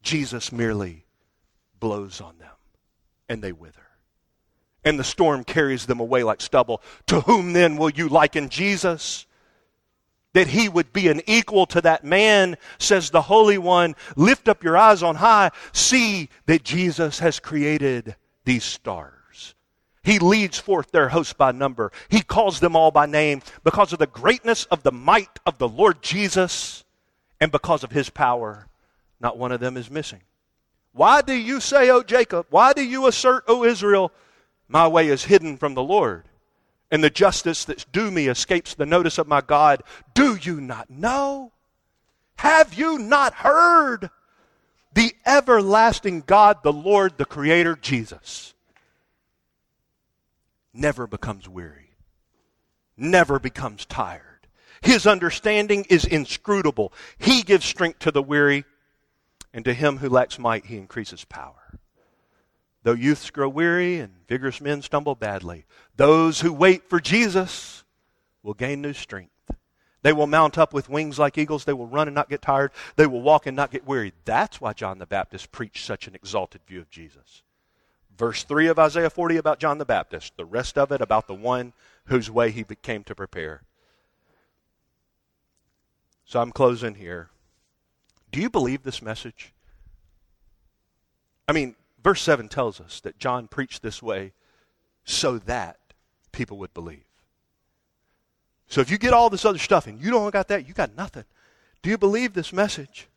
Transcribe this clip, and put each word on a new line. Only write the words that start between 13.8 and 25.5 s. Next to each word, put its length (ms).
Lift 320
up 140
your 160
eyes 240
on 140
high. 340
See 580
that 160
Jesus 560
has 220
created 760
these 200
stars. 920
He 160
leads 400
forth 340
their 160
hosts 260
by 180
number. 400
He 140
calls 380
them 160
all 160
by 140
name. 360
Because 280
of 60
the 80
greatness 600
of 180
the 80
might 520
of 140